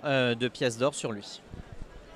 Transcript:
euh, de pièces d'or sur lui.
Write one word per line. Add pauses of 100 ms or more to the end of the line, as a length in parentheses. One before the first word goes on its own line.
euh,
de
pièces
d'or
sur
lui. (760)